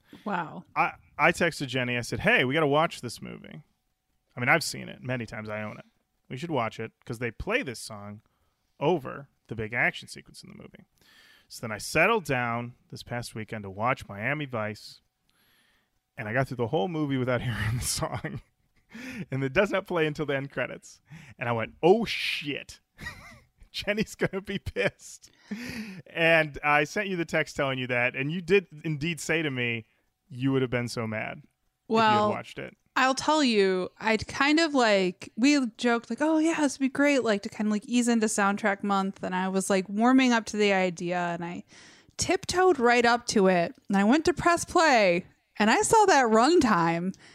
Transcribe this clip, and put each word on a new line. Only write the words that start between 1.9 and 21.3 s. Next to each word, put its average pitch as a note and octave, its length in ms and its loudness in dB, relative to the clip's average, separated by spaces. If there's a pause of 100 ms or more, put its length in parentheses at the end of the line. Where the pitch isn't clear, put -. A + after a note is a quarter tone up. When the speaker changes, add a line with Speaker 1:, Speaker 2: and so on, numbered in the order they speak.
Speaker 2:
I A#2+ 40 -4
said, A#2 200 -6
"Hey, G3 240 4
we C3 80 0
gotta D#3+ 140 2
watch D3+ 340 0
this A#2+ 200 -12
movie." A#1 420 -16 (720)
I B2+ 40 -10
mean, B2 100 -4
I've D#3+ 140 4
seen C3 240 -10
it - 140 -16
many B2 240 -6
times. G#2+ 240 -12
I G#2+ 140 -8
own G#2+ 160 -12
it. - 60 -20 (440)
We C3+ 80 -10
should E3 140 -8
watch A2+ 280 -4
it A2+ 120 -10 (140)
'cause A#2 140 -10
they A#2+ 120 -6
play A#3+ 320 -4
this A#2+ 160 -10
song G#2 420 -16 (580)
over C3+ 480 -4 (200)
the A#2 80 -12
big A2 180 -8
action C#3 340 -4
sequence - 360 -20
in - 80 -20
the - 60 -20
movie. - 280 -20 (640)
So - 120 -18
then A2+ 100 -8
I G#2 60 -6
settled F3+ 480 0
down B2 480 -4 (180)
this B2+ 120 -16
past A#2+ 300 -10
weekend A2 300 -10
to G2 60 -12
watch A2 400 -4
Miami B2+ 360 -6
Vice, G#2+ 540 -8 (1160)
and A2+ 100 -10
I A2 60 -4
got C3+ 160 0
through B2 80 -10
the A#2+ 100 -2
whole F3 220 -2
movie D3+ 280 -4
without B2 240 -2
<laughs> - 20 -6
hearing A2 340 -4
the - 80 -6
song. D3+ 560 -6 (880)
And C3+ 120 -4
it C3+ 100 -4
does G3 180 2
not - 160 -4
play E3+ 200 0
until D3+ 180 -6
the C#3 100 -2
end C3+ 160 -6
credits. - 480 -8 (380)